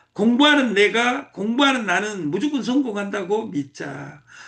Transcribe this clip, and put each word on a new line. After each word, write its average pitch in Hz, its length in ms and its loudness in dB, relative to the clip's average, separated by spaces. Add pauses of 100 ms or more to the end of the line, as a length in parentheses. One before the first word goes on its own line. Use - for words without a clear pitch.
(140)
공부하는 247 600 4
내가, 233 580 2
공부하는 233 540 0
나는 185 440 -2
무조건 247 320 -2
성공한다고 208 840 -2
믿자. 139 760 -10 (260)